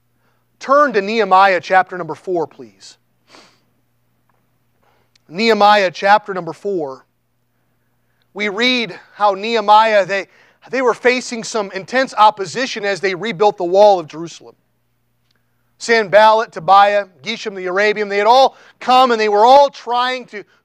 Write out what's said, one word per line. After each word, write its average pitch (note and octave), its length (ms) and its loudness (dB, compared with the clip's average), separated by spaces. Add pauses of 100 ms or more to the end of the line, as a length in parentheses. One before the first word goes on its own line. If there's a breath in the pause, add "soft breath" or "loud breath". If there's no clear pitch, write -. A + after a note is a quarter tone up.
(600)
Turn C#4 340 0
to G3 80 0
Nehemiah G3 580 2
chapter F#3 380 -2
number D#3 180 -10
four, E3+ 320 -6
please. - 500 -20 (2250 soft breath)
Nehemiah G#3 640 2
chapter G3+ 420 -2
number E3+ 200 -10
four. D3+ 520 -10 (1300)
We G3+ 140 -8
read A3+ 500 -4 (180)
how G3+ 180 0
Nehemiah, G#3+ 720 2
they, F#3+ 220 -6 (440 soft breath)
they B3+ 100 -4
were A#3+ 120 0
facing B3 500 -4
some G3+ 280 -8
intense G#3 420 -6
opposition G#3 720 -2
as G3 160 -4
they F#3+ 120 -4
rebuilt G#3 440 -2
the F#3 80 -6
wall G3 340 4
of D#3+ 80 -12
Jerusalem. D3+ 480 -18 (1200)
Sanballat, A3 760 2
Tobiah, G3 540 2 (140)
Geshem G#3+ 320 -10
the F#3 120 -10
Arabian, G#3 420 -2
they G3 100 -4
had G#3 100 0
all B3+ 280 4 (240 soft breath)
come B3+ 320 2
and A3+ 80 -2
they G#3+ 80 -2
were G#3 160 2
all C#4 260 6
trying B3 580 -6
to G3+ 180 -18 (200)